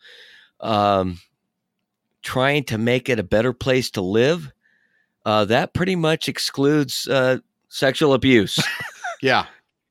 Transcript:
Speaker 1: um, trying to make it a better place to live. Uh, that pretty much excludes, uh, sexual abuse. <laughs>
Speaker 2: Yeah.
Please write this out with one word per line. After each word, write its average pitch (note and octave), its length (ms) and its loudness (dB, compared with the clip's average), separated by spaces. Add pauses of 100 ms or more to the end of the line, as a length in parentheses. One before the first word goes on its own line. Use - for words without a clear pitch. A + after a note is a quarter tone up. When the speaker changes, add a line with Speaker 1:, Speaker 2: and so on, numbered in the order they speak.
(600)
Speaker 1:
um, G2+ 600 0 (1000)
trying C#3 440 0
to A2 120 -4
make A#2+ 320 0
it A#2 100 0
a G2 40 -2
better A2+ 300 0
place B2+ 380 -2
to G#2+ 100 -4
live. B2+ 500 0 (720)
Uh, G#2+ 200 2
that A#2+ 280 0
pretty F3+ 220 -2
much D#3+ 320 -2
excludes, C#3 800 -2
uh, B2+ 300 2 (320)
sexual C#3 440 2
abuse. A#2+ 440 4
<laughs> - 100 -2 (540)
Speaker 2:
Yeah. B2 240 2 (460)